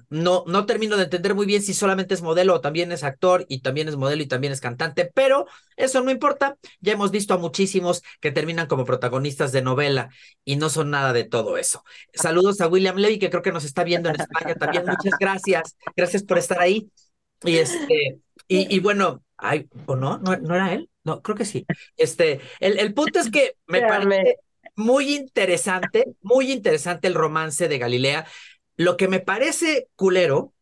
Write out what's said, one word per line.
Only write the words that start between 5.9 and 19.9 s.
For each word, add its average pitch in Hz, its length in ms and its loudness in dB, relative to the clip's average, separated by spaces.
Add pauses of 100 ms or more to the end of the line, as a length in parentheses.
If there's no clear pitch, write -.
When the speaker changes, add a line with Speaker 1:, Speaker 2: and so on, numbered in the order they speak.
Speaker 1:
no 254 100 0
importa. 277 460 0 (240)
Ya 202 140 0
hemos 202 160 0
visto 202 240 0
a 185 40 0
muchísimos 175 640 0 (180)
que 147 120 -2
terminan 160 340 -2
como 135 200 0
protagonistas 131 640 -2
de 131 100 2
novela 131 460 0 (360)
y 139 120 -2
no 151 140 0
son 147 200 -2
nada 139 220 0
de 117 120 2
todo 104 340 -2
eso. - 260 -4 (300)
Saludos 180 480 2
a 165 60 2
William 185 280 2
Levy, 208 220 2
que 190 120 0
creo 170 120 -2
que 190 100 -2
nos 165 120 -6
está 160 200 -2
viendo 170 240 0
en 151 80 -2
España - 380 -4
también. 160 320 -2
Muchas 196 340 -2
gracias. 190 560 -2 (180)
Gracias - 300 0
por 175 140 2
estar 175 200 0
ahí. 196 320 2 (540)
Y, 165 140 4
este, 151 600 0 (300)
y, 190 260 2
y 185 60 4
bueno, 190 420 0 (140)
ay, 127 320 -4 (160)
¿o - 100 -2